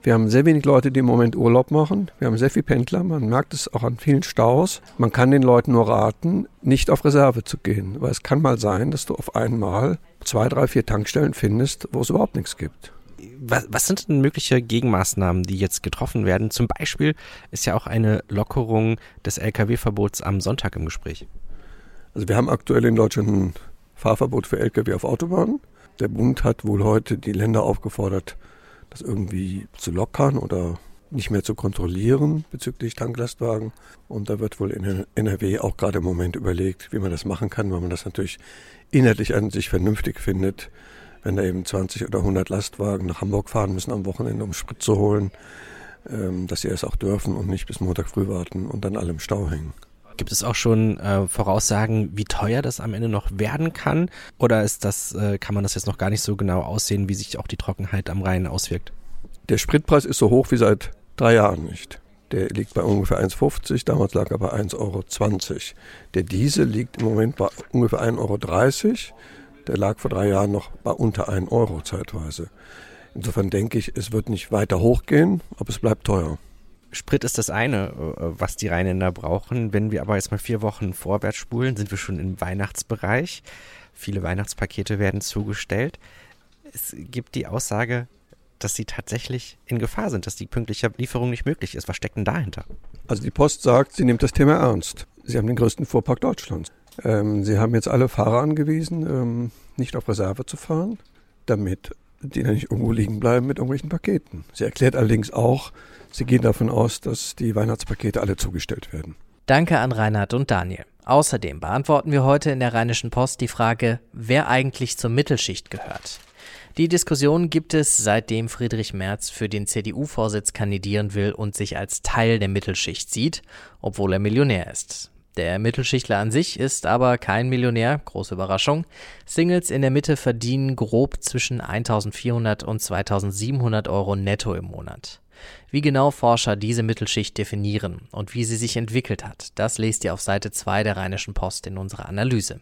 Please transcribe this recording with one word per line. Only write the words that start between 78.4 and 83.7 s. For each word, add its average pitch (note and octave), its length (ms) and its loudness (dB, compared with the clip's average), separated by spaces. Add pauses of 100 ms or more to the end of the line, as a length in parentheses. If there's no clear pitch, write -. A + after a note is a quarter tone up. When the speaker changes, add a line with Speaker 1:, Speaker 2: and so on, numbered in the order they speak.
Speaker 2:
die G#2 120 -4
Rheinländer F#2 440 2
brauchen. G#2 600 -2
Wenn G#2 180 0
wir G#2 100 -2
aber G2+ 160 0
jetzt - 140 -2
mal G#2 80 -2
vier A2 240 -2
Wochen G#2 320 -4
vorwärts G2+ 420 -2
spulen, A#2+ 400 -4
sind G2+ 140 -4
wir G2 80 -4
schon F#2 200 -6
im F#2 220 -6
Weihnachtsbereich. G2 1040 -4 (500)